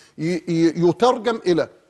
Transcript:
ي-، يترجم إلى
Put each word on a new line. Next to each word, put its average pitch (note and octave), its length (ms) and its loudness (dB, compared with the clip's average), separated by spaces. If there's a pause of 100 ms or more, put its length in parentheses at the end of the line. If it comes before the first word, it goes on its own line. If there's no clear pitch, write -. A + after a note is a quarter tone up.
(180)
ي-، E3 680 0
يترجم A#3 580 0
إلى D#3+ 220 0 (220)